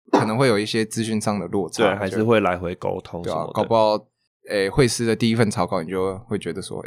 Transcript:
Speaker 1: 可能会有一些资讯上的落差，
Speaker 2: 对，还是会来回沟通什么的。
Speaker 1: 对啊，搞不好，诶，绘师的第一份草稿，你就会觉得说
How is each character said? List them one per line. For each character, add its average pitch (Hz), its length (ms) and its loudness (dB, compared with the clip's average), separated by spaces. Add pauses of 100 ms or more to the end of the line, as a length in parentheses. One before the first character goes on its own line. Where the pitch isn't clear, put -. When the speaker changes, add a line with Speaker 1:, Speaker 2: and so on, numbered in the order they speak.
(120)
Speaker 1:
可 - 140 4
能 110 120 -2
会 135 100 4
有 107 120 4
一 107 60 -2
些 110 200 -2
资 113 180 -4
讯 107 160 -2
上 104 200 -2
的 87 80 -6
落 92 220 -2
差， - 140 0
Speaker 2:
对， 98 120 4
还 101 140 -2
是 101 140 0
会 113 180 4
来 90 160 2
回 90 180 -6
沟 95 260 -4
通 87 220 -10
什 87 60 -6
么 80 180 -4
的。 - 0 -
Speaker 1:
对 - 40 -12
啊， - 20 -12
搞 107 100 0
不 113 120 0
好， 107 320 2 (420)
诶， 98 200 0
绘 131 180 4
师 117 180 -4
的 113 100 2
第 113 140 2
一 113 60 2
份 113 160 4
草 90 160 0
稿， 92 140 -2
你 80 80 -8
就 95 300 -2
会 104 200 -4
觉 85 140 -6
得 92 80 -8
说 - 240 -10